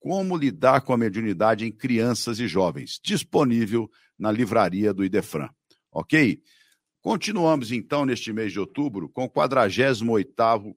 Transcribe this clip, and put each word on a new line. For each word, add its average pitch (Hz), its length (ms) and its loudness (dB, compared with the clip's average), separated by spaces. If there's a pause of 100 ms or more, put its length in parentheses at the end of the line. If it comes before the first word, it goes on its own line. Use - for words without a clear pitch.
Como 185 360 -4
Lidar 131 440 2
com 127 140 -2
a - 20 2
Mediunidade 110 720 0
em 110 40 -8
Crianças 120 720 -2
e 117 80 -2
Jovens, 80 560 -2
disponível 117 840 0 (280)
na 107 140 0
livraria 104 640 2
do 98 100 -2
Idefran. 92 460 -2 (400)
Ok? 113 520 0 (600)
Continuamos, 160 720 0
então, 139 340 -2
neste 117 260 -4
mês 107 200 -4
de 98 80 -4
outubro, 98 460 -6
com 127 180 -8
o - 60 -6
quadragésimo 123 840 2
oitavo 107 640 0